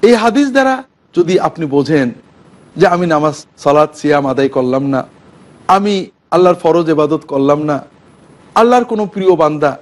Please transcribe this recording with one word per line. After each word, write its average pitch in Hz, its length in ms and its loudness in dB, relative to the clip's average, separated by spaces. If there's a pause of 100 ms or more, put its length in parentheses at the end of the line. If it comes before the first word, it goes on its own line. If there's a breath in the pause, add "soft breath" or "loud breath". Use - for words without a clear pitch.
এই 233 140 4
হাদিস 233 360 0
দ্বারা 262 320 0 (340)
যদি 180 220 2
আপনি 160 260 -4
বোঝেন 139 460 0 (640)
যে 175 100 4
আমি 175 200 0
নামাজ, 151 380 -2 (120)
সালাত, 151 380 2
সিয়াম 147 300 0
আদায় 135 240 0
করলাম 131 360 -2
না, 135 220 -4 (600)
আমি 196 380 0 (260)
আল্লাহর 175 240 2
ফরজ 165 340 0
ইবাদত 151 380 0
করলাম 143 360 0
না, 147 200 -6 (720)
আল্লাহর 240 280 2
কোনো 220 220 -4
প্রিয় 185 300 0
বান্দা 151 460 -2